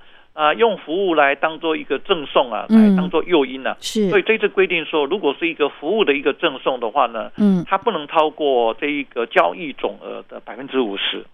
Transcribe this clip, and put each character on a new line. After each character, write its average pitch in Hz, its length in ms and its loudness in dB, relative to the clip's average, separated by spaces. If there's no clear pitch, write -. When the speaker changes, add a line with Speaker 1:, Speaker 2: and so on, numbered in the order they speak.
Speaker 1:
啊， 151 220 2
用 208 240 0
服 190 280 -4
务 165 80 0
来 143 200 4
当 160 240 -4
做 160 180 -2
一 151 80 -10
个 135 140 -4
赠 170 280 -2
送 135 260 0
啊， 104 160 -6
Speaker 2:
嗯。 214 220 8
Speaker 1:
来 190 60 4
当 180 140 0
做 160 140 0
诱 160 200 4
因 131 220 -8
啊。 104 140 -2
Speaker 2:
是。 208 300 -2
Speaker 1:
所 202 80 4
以 180 40 4
这 220 160 0
次 208 100 0
规 190 180 2
定 165 180 -2
说， 151 220 0
如 170 120 -2
果 151 200 0
是 170 100 -2
一 160 60 -4
个 143 140 0
服 160 280 -4
务 208 80 2
的 143 100 2
一 139 80 -2
个 139 100 2
赠 139 260 -2
送 131 220 -2
的 113 100 -4
话 131 160 2
呢， 113 300 -8
Speaker 2:
嗯。 190 300 2
Speaker 1:
它 190 100 0
不 196 140 -2
能 156 180 -6
超 156 220 2
过 127 440 2
这 147 120 -4
一 143 180 -4
个 117 220 -4
交 175 280 2
易 170 180 -10
总 101 280 -6
额 107 280 -14
的 117 120 -16
百 - 160 -16
分 135 120 -12
之 131 120 -2
五 101 160 -2
十 - 380 -6